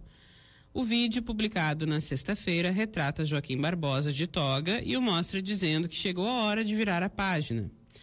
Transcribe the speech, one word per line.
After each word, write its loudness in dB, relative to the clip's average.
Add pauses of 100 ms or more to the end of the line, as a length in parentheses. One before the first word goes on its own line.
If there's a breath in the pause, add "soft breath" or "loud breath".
(720 loud breath)
O 0
vídeo 2
publicado 0
na 2
sexta-feira 0
retrata 0
Joaquim 0
Barbosa 0
de -2
toga 0
e -2
o 2
mostra 0
dizendo 0
que -10
chegou 0
a 0
hora 0
de 0
virar 2
a 0
página. -2 (340 loud breath)